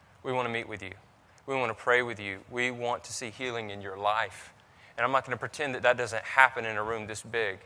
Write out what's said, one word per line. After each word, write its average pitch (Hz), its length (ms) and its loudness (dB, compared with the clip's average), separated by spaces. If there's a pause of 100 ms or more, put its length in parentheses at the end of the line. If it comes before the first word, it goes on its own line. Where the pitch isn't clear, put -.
(220)
We 135 100 -4
want 127 140 0
to 117 60 -4
meet 117 160 -4
with 104 140 -10
you. 95 80 -10 (560)
We 135 80 -4
want 127 140 0
to 110 60 -2
pray 123 280 4
with 117 180 -4
you. 98 200 -6 (100)
We 123 220 0
want 120 320 -4
to - 80 -14
see 117 180 -8
healing 117 400 -6
in 101 100 -10
your 98 160 -8
life. 104 560 0 (460)
And 120 80 2
I'm 131 60 2
not 131 120 4
gonna 123 120 -4
pretend 135 400 -4
that - 80 -2
that 123 120 8
doesn't 113 280 -4
happen 123 420 6
in 110 100 -2
a 104 60 0
room 110 240 -4
this 104 160 -8
big. 107 440 -2